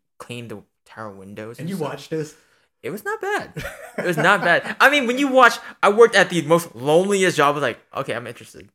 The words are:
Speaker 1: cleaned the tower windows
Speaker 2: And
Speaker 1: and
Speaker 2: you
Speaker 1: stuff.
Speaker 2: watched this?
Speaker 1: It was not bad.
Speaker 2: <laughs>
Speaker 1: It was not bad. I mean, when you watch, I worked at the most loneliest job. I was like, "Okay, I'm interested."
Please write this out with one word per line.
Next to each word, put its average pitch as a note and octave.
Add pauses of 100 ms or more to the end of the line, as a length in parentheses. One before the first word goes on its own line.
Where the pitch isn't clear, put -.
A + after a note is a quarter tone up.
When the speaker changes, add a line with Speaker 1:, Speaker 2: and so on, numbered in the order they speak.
(180)
Speaker 1:
cleaned A#2+
the G#2 (220)
tower A2
windows G#2
Speaker 2:
And -
Speaker 1:
and E3+
Speaker 2:
you G3
Speaker 1:
stuff. D3+
Speaker 2:
watched C#3+
this? D#3 (460)
Speaker 1:
It -
was G3+
not G#4+
bad. G4
Speaker 2:
<laughs> C#3 (320)
Speaker 1:
It -
was E3+
not F3
bad. E3+
I B3+
mean, C#4+
when B3
you C#4+
watch, B3+ (260)
I F#3
worked A3+
at F3+
the E3+
most E3
loneliest E3+
job. D3
I -
was D3
like, A#2+ (160)
"Okay, C3
I'm A#2+
interested." A2